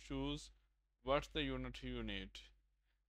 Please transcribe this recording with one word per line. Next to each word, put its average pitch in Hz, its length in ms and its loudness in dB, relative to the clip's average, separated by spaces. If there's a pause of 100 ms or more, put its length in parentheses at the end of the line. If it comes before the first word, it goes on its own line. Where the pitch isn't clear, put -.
choose 143 440 -2 (520)
what's 139 260 4
the 156 140 0
unit 127 400 0
you 123 200 -2
need, 101 260 -2 (800)